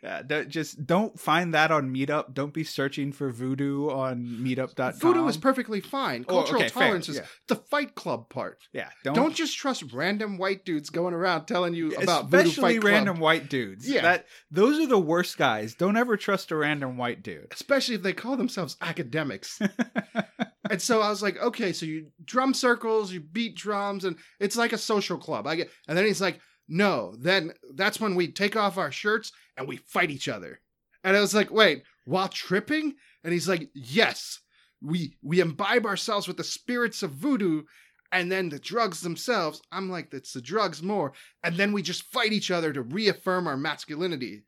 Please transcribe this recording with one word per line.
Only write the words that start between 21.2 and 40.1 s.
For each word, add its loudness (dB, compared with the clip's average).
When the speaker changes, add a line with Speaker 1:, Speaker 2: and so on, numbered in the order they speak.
Speaker 2:
like, -2
"Okay, -2
so -6
you -8
drum 2
circles, 2
you -8
beat -4
drums, -4
and -2
it's 0
like 2
a -4
social 0
club." -6
I 0
get, -2
and 0
then 4
he's 2
like, -2
No, 2
then 0
that's 0
when 0
we 2
take 0
off 0
our -2
shirts -2
and -8
we -10
fight -2
each -6
other. -10
And 4
I 6
was 2
like, 4
"Wait, 6
while 0
tripping?" -2
And -4
he's 0
like, -2
"Yes. 0
We, -4
we 4
imbibe 2
ourselves -2
with -8
the -6
spirits -4
of -4
voodoo, 0
and 0
then 0
the -10
drugs -2
themselves." -2
I'm -6
like, -8